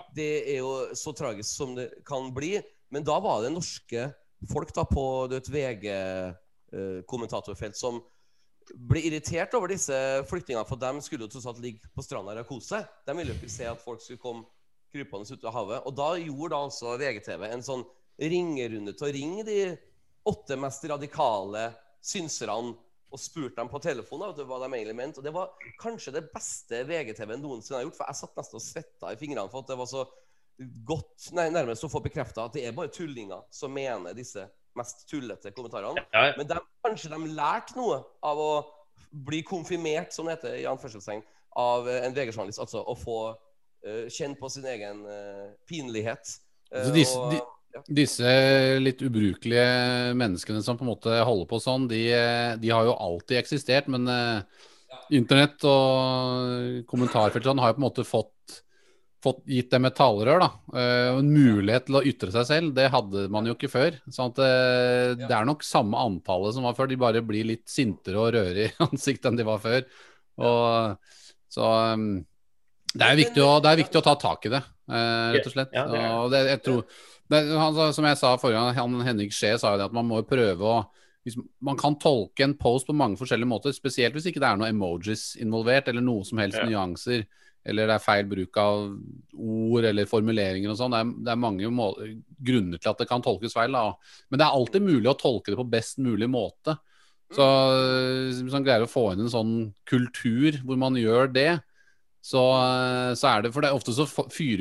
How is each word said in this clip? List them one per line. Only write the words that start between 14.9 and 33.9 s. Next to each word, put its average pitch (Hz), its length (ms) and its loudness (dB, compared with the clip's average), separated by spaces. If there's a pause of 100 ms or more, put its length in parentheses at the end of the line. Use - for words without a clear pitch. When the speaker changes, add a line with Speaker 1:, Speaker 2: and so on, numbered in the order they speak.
Speaker 1:
krypende 107 380 -12
ut 123 120 -18
av 113 80 -8
havet. 117 320 -6
Og 139 100 -10
da 147 220 -2
gjorde 160 340 -10
da 147 140 -4
altså 120 340 -8
V 139 140 -4
G 104 80 -10
T 95 160 -12
V 87 140 -10
en 123 100 -10
sånn 123 240 -10 (340)
ringerunde 131 760 -4
til 143 120 -6
å 143 40 -6
ringe 165 320 -8
de 196 320 -4 (500)
åtte - 300 -6
mest 135 320 -10
radikale 117 840 -4 (260)
synserne 120 720 -8 (400)
og 131 80 -16
spurte - 360 -12
dem 120 120 -8
på 143 140 -14
telefonen, 143 400 -8
da, 208 100 -10
vet 147 80 -16
du, 139 80 -10
hva 127 140 -10
de 131 100 -10
egentlig 110 240 -8
mente. 139 240 -10
Og 135 40 -16
det 151 100 -10
var 180 160 -8 (320)
kanskje 214 320 -12
det 165 80 -8 (100)
beste - 560 -12
V 160 160 -6
G 110 80 -12
T 104 140 -12
V 110 100 -10
noensinne 135 440 -12
har 123 40 -6
gjort, 160 140 -12
for - 100 -8
jeg 139 140 -12
satt - 160 -18
nesten 135 180 -14
og 113 80 -14
svettet - 480 -14
i 113 80 -12
fingrene 123 300 -8
for 131 100 -12
at 135 80 -18
det 135 80 -8
var 123 140 -10
så 131 160 -6 (800)
godt, - 480 -8
nei, 170 160 0
nærmest 127 340 -2
å 147 80 -8
få 139 100 -6
bekreftet 123 420 -8
at 113 100 -12
det 139 100 -8
er 117 80 -8
bare 156 160 -8
tullinger 117 600 -12
som 135 240 -12
mener 110 400 -8